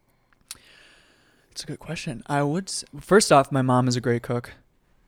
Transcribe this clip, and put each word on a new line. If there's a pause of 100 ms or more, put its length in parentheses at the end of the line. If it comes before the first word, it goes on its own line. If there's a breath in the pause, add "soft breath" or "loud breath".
(1500 soft breath)
It's
a
good
question.
I
would
s-, (160)
first
off,
my
mom
is
a
great
cook. (560)